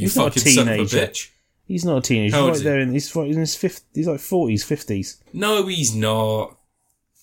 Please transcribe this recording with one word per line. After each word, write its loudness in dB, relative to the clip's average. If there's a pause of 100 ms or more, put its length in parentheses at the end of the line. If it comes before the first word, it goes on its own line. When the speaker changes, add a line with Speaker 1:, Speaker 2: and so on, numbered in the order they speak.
Speaker 1:
He's 0
not 4
a 2
Speaker 2:
fucking 6
son 4
of 0
a 0
Speaker 1:
teenager. 0
Speaker 2:
bitch. -4 (360)
Speaker 1:
He's -4
not 2
a 2
teenager. 2
Speaker 2:
How 4
Speaker 1:
He's 4
Speaker 2:
old 6
Speaker 1:
right 2
Speaker 2:
is -2
he? -4
Speaker 1:
there 2
in, 0
he's -4
right -2
in 0
his -2
fifth-, -4 (100)
he's, -2
like, -2
forties, 0
fifties. -6 (100)
Speaker 2:
No, 0
he's -2
not. 0 (640)